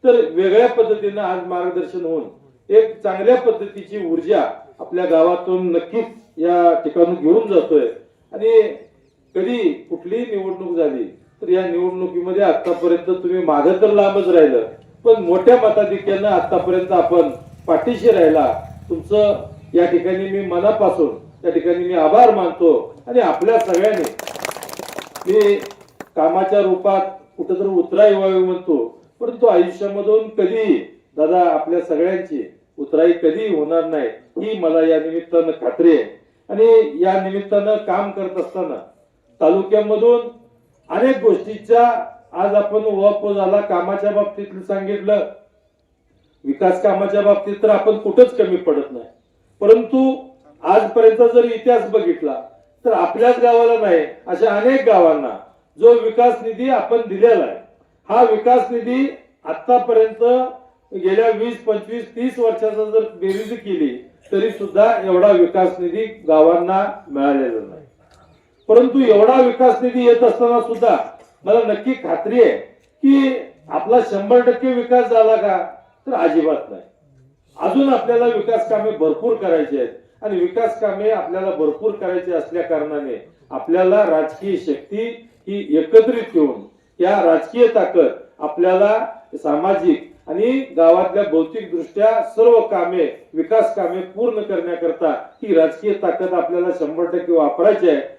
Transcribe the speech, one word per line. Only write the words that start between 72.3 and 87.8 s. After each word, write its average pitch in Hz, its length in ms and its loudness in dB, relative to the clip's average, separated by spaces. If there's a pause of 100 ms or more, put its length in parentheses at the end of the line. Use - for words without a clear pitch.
आहे 185 140 4 (460)
की 269 320 2 (340)
आपला 196 320 2 (100)
शंभर 208 300 2
टक्के 247 320 0
विकास 240 380 0
झाला 220 260 4
का, 190 220 -2 (480)
तर 262 80 -6
अजिबात 156 560 0
नाही. 95 120 -18 (720)
अजून 269 360 0
आपल्याला 233 340 0
विकास 220 420 -2
कामे 214 220 -2
भरपूर 160 440 -2
करायची 156 420 -2
आहेत 120 120 -4 (340)
आणि 208 180 -2
विकास 226 400 -2
कामे 208 300 -2
आपल्याला 190 400 -4
भरपूर 156 420 -4
करायची 180 400 -6
असल्या 165 300 -6
कारणाने 151 540 -6 (340)
आपल्याला 185 560 0
राजकीय 165 500 -2
शक्ती 202 520 -6 (400)
ही 185 300 -2
एकत्रित 226 440 2
ठेवून 131 400 -4 (380)
या 190 240 0
राजकीय 226 500 0
ताकद 175 340 0 (300)